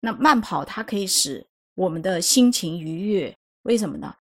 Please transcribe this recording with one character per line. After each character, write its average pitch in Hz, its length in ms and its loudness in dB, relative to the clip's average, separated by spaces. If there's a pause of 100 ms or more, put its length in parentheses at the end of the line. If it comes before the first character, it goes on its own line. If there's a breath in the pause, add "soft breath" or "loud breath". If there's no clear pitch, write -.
那 226 120 -4
慢 254 260 4
跑 170 280 -4
它 - 160 -10
可 214 160 -4
以 196 80 -2
使 - 400 -2 (280)
我 185 140 0
们 165 140 -4
的 180 180 0
心 247 320 6
情 170 260 -4
愉 160 280 -6
悦， 196 280 0 (280)
为 233 160 2
什 208 100 -2
么 - 80 -6
呢？ - 180 -12 (140)